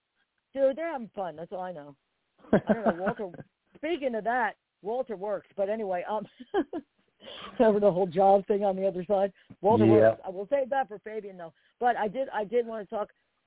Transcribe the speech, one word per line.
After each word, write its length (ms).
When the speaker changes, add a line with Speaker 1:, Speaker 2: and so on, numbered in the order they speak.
Speaker 1:
Dude, 220
they're 160
having 240
fun. 200
That's 160
all 100
I 100
know. 240
I 220
don't 100
know. 100
Speaker 2:
<laughs> 60
Speaker 1:
Walter. 300
Speaking 400
of 80
that, 300
Walter 340
works. 400
But 140
anyway, 400
um, 160
<laughs> 120
having 240
the 100
whole 160
job 400
thing 160
on 120
the 120
other 200
side. 240
Walter 240
Speaker 2:
Yeah. 60
Speaker 1:
works. 340
I 40
will 200
save 220
that 160
for 120
Fabian 380
though. 160
But 180
I 100
did, 260
I 100
did 220
wanna 200
talk 240